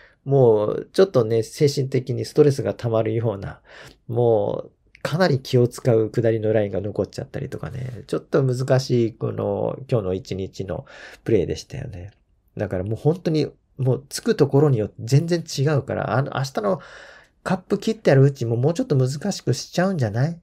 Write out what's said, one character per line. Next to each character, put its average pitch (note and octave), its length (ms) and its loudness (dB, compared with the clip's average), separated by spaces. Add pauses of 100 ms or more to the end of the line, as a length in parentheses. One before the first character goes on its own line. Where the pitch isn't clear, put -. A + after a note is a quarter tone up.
(240)
も A#2+ 420 4
う、 - 260 -6
ち - 80 2
ょ - 40 10
っ - 40 -6
と B2+ 160 2
ね、 A2+ 180 0
精 D3 260 0
神 C#3 200 -2
的 B2+ 260 -2
に A2+ 100 -6
ス - 100 -16
ト D3+ 80 6
レ D3 80 6
ス C3+ 120 -2
が G#2 120 -2
溜 - 140 -6
ま A2+ 140 2
る A2 120 -2
よ A2+ 200 -2
う G2 40 -12
な、 - 220 -12 (480)
も A#2 580 0
う、 - 60 -20 (300)
か - 160 -4
な F3+ 100 4
り C3+ 120 2
気 - 180 0
を A#2+ 100 6
使 - 260 0
う A2 160 2
下 A2+ 200 0
り A2+ 100 0
の G#2+ 120 0
ラ A2 120 2
イ G2+ 40 -4
ン - 20 -6
が G2 100 -4
残 G#2 220 -4
っ F#2+ 40 -2
ち - 140 -12
ゃ - 40 -6
っ - 40 -20
た - 120 -10
り C3+ 100 -10
と - 80 -12
か - 120 -10
ね。 B2+ 360 -12
ち - 80 -8
ょ - 40 -2
っ - 20 -6
と - 220 -2
難 C3 380 0
し A#2+ 280 0
い、 - 60 -8
こ A#2+ 180 -6
の、 G#2 440 -2 (140)
今 A#2+ 100 2
日 G2 40 -6
の F#2 100 -2
一 F#2+ 220 -8
日 F#2+ 280 -8
の F#2 220 -8 (380)
プ - 80 0
レ G2+ 100 4
ー - 40 0
で - 100 -4
し - 80 -14
た - 120 -16
よ - 120 -10
ね。 F#2 240 -16 (440)
だ G2+ 120 -4
か F#2+ 100 -4
ら F#2 60 -4
も G#2+ 80 -6
う A2+ 40 -6
本 E3+ 240 0
当 F3 100 -4
に、 D#3 200 -2 (280)
も B2+ 180 0
う - 120 -10
つ - 140 -12
く A3 140 0
と C#3 120 4
こ C#3 120 4
ろ D3 100 4
に B2 80 2
よ G#2 80 -2
っ - 20 -8
て - 120 -14
全 C3+ 260 2
然 E3+ 160 -2
違 - 280 -6
う C#3 120 0
か G2+ 140 -6
ら、 G2 200 -2
あ C3 60 2
の、 - 140 -6
明 C3 80 -2
日 - 180 -6
の F#3+ 180 -2 (600)
カ - 120 -2
ッ F#3 80 -4
プ - 160 -2
切 - 140 -4
っ - 40 0
て F3+ 160 2
あ - 20 6
る C3+ 80 8
う C#3 80 6
ち C#3 140 -6
も A#2 120 -2
も B2+ 140 2
う F3 40 0
ち B3+ 80 -4
ょ - 20 0
っ - 20 -18
と D3 100 0
難 C#3 360 -2
し - 100 -8
く C3 120 0
し - 160 -12
ち - 100 -2
ゃ F#3 80 2
う G3 60 -2
ん F3 40 -4
じ C3 60 0
ゃ G#2 80 -2
な B2 160 0
い？ E3+ 140 -8